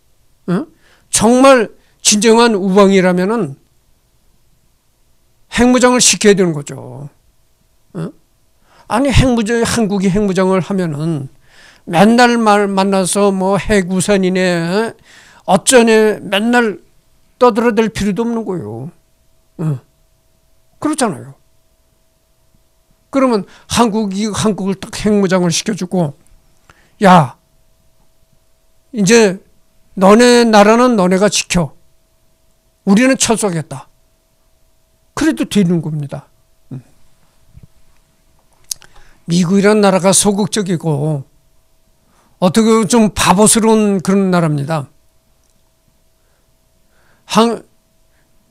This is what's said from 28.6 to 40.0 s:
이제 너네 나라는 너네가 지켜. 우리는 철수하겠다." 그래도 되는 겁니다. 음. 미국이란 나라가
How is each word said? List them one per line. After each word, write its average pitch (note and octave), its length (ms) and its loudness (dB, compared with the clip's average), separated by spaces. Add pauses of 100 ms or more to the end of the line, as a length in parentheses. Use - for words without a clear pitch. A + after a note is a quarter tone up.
이제 G#3 460 2 (540)
너네 A#3+ 520 4
나라는 A3+ 500 4
너네가 F#3 340 2
지켜. - 460 -4 (1080)
우리는 B3 300 2
철수하겠다." E3 720 -4 (1300)
그래도 D4+ 320 -2
되는 F3+ 360 0
겁니다. D3 460 -10 (440)
음. C3 100 -16 (2500)
미국이란 F#3+ 560 2
나라가 F#3+ 320 2